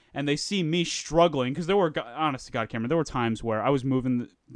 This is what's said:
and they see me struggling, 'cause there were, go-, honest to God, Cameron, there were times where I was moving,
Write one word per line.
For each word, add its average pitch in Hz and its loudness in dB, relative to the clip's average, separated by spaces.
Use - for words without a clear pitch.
and 143 -4
they 147 0
see 190 -2
me 170 0
struggling, 147 2
'cause 160 -6
there 196 2
were, 185 4
go-, 147 -6
honest 147 -2
to - -18
God, 117 -2
Cameron, 117 -4
there 160 2
were 160 2
times 117 -2
where 110 0
I 120 2
was 139 2
moving, 127 0